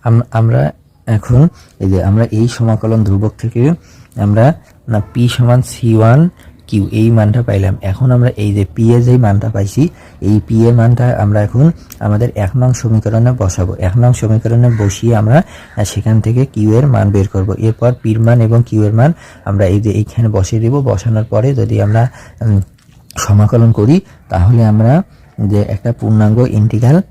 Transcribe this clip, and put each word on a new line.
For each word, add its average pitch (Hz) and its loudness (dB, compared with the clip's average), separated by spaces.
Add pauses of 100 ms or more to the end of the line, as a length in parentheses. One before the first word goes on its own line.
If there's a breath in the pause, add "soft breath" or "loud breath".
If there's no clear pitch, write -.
আম-, 117 2 (140)
আমরা 117 0 (540)
এখন 123 0 (420 loud breath)
এই 95 0
যে 95 0 (100)
আমরা 110 2 (140)
এই 117 0 (100)
সমাকলন 110 -2
ধ্রুবক 101 -2
থেকে 113 -2 (600 loud breath)
আমরা 104 2 (460 loud breath)
না 107 -2 (140)
পি 120 -2 (120)
সমান 120 2 (120)
সি - -4 (100)
ওয়ান 117 4 (500 loud breath)
কিউ 101 -2 (160)
এই 110 2 (100)
মানটা 110 2
পাইলাম। 98 -2 (160)
এখন 127 -2 (100)
আমরা 123 2 (140)
এই 104 -2
যে 101 0 (120)
পি 113 0
এর 120 2
যেই 123 4
মানটা 104 0
পাইছি, 101 -4 (480 loud breath)
এই 107 2 (100)
পি 113 -2 (100)
এর 120 2
মানটা 120 2 (180)
আমরা 104 0
এখন 127 0 (340 loud breath)
আমাদের 107 -2 (160)
এক 92 -6
নং 127 0 (100)
সমীকরণে 113 0 (100)
বসাবো। 92 -2 (140)
এক 92 -4
নং 123 4
সমীকরণে 113 0 (120)
বসিয়ে 113 -2
আমরা, 113 2
আহ, - -8
সেখান 110 -2 (100)
থেকে 117 0 (120)
কিউ 107 0
এর 135 2
মান 104 2
বের 95 0
করব। 98 -2 (180)
এরপর 120 0 (100)
পির 110 -2
মান 117 4 (100)
এবং 117 2
কিউ 107 -2
এর 101 -2
মান 143 2 (380 loud breath)
আমরা 98 0
এই 104 2
যে 104 -2
এইখানে 113 -2 (100)
বসিয়ে 104 -2
দেব। 117 0 (140)
বসানোর 110 -2
পরে 113 0 (100)
যদি 110 -2 (100)
আমরা, 113 0 (420 loud breath)
উম, 104 2 (680)
সমাকলন 107 2
করি, 117 4 (360 loud breath)
তাহলে 104 2 (120)
আমরা 110 2 (580 soft breath)
যে 104 0 (140)
একটা 113 -6 (100)
পূর্ণাঙ্গ 107 2 (220)
ইন্টিগ্রাল 117 2 (140)